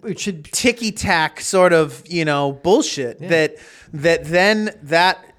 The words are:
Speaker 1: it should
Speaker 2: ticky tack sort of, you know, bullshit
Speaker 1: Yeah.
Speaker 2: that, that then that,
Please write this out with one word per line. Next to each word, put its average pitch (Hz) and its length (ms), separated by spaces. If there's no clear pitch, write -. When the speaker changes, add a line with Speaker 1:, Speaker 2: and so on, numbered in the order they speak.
Speaker 1:
it 202 140
should 160 260
Speaker 2:
ticky 233 480
tack 165 480
sort 180 320
of, 151 340
you 170 180
know, 143 280
bullshit 143 680
Speaker 1:
Yeah. 170 80
Speaker 2:
that, 156 260
that 160 320
then 208 440
that, 165 400